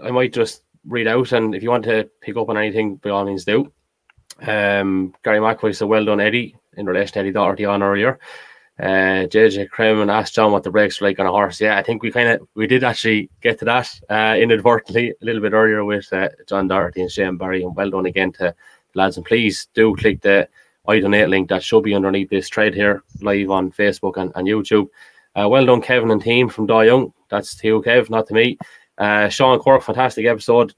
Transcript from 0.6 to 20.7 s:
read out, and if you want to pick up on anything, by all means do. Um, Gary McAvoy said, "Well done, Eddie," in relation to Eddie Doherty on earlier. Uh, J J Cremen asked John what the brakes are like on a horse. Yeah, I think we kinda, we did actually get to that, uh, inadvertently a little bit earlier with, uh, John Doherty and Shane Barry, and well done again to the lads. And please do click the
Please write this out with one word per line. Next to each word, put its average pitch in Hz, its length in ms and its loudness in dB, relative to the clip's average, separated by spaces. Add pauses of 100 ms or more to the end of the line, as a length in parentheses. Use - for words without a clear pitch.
read 117 220 -4
out, 120 240 0
and 110 240 0
if 95 80 -8
you 117 60 -2
want 120 160 -2
to 110 240 -2 (100)
pick 107 160 -12
up 113 140 -4
on 110 80 -4
anything, 107 400 -2
by 101 140 -6
all 98 120 -2
means 98 220 -6
do. 117 260 0 (720)
Um, 98 840 -2
Gary 107 160 2
McAvoy 110 340 0
said, 104 140 -4
"Well 107 160 2
done, 104 160 0
Eddie," 110 380 -2 (180)
in 104 100 -10
relation 95 280 -2
to 104 60 -4
Eddie 98 120 -2
Doherty 98 320 0
on 101 180 0
earlier. 101 380 0 (580)
Uh, 95 500 0
J 110 220 4
J 98 160 -4
Cremen 107 460 0
asked 104 240 -2
John 107 160 4
what 98 120 0
the 95 80 -8
brakes 104 300 0
are 101 40 0
like 98 160 -2
on 95 40 0
a 92 60 0
horse. 95 300 -2
Yeah, 107 160 2
I 98 60 0
think 117 200 -6
we 117 80 -4
kinda, 120 280 2 (140)
we 110 140 -2
did 127 160 2
actually 110 460 -2 (100)
get 117 200 -2
to 104 60 -10
that, 98 240 0 (200)
uh, 110 280 0
inadvertently 117 760 2
a - 140 -16
little 113 160 -4
bit 104 120 -2
earlier 110 320 2
with, 104 260 -6
uh, 95 160 -2 (220)
John 98 180 0
Doherty 92 340 -2
and 90 100 -4
Shane 92 260 -4
Barry, 92 260 -6
and 90 100 -8
well 98 180 -4
done 92 160 -4
again 92 260 -2
to - 60 -18
the 90 160 -2 (400)
lads. 95 200 0
And 90 100 -12
please 113 480 -2
do 110 220 4
click 104 240 0
the 98 300 2 (360)